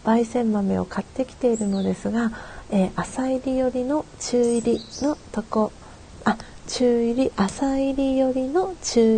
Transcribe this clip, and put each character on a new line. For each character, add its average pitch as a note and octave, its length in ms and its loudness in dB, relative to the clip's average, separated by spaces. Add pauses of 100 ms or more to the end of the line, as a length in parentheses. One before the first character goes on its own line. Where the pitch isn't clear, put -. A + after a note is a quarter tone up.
焙 A3+ 200 4
煎 A3+ 280 0
豆 G3 260 0
を F3+ 60 0
買 F#3 180 -6
っ - 40 -8
て - 180 -4
き - 100 -14
て A#3+ 180 2
い A3+ 40 2
る A3 100 -2
の G3 160 0
で F#3+ 120 0
す G3+ 160 -4
が、 A3+ 200 0 (400)
え F#3+ 160 4
ー、 - 80 -2
浅 F3+ 300 -4
煎 C4 200 0
り C4 140 0
よ B3+ 120 2
り B3 120 -4
の C#4+ 220 0 (160)
中 - 200 0
入 A#3 220 2
り A3+ 180 2 (220)
の D4 160 0 (140)
と G#3+ 100 -4
こ、 A3 300 0 (520)
あ、 A3 140 0 (300)
中 A#3+ 340 2
入 A#3 120 0
り、 C4 220 2
浅 C#4+ 380 0
煎 C4+ 220 0
り C4+ 200 0
よ C4 160 2
り C4 160 -2
の F#4 320 -2
中 - 200 2 (180)